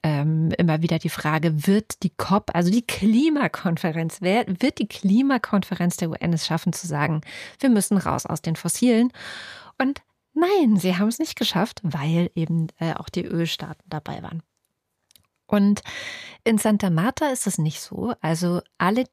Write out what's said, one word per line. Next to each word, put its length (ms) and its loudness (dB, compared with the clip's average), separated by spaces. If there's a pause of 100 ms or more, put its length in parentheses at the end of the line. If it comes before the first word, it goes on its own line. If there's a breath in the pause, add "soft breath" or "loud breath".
ähm, 560 2
immer 240 2
wieder 160 2
die 120 -2
Frage, 580 0
wird 360 0
die 120 0
cop, 380 0
also 180 2
die 160 2
Klimakonferenz, 1300 0
wer, 260 2
wird 320 -2
die 80 -2
Klimakonferenz 1080 2
der 140 -2
U 20 -6
N 180 -2
es 140 0
schaffen 260 0
zu 160 -8
sagen, 320 0 (400 loud breath)
wir 100 2
müssen 280 2
raus 280 -2
aus 160 -6
den 140 -2
Fossilen? 560 2 (680 loud breath)
Und 220 -2 (340)
nein, 440 4
sie 180 0
haben 140 2
es 100 -6
nicht 180 -4
geschafft, 460 -2
weil 500 0
eben, 340 -2 (120)
äh, 140 -4
auch 160 -10
die 160 -6
Ölstaaten 640 -6
dabei 340 -10
waren. 180 -10 (1080)
Und 300 4 (600 loud breath)
in 160 4
Santa 320 2
Marta 400 0
ist 160 -4
es 100 -2
nicht 240 -2
so. 400 -6
Also 400 0 (160)
alle, 360 0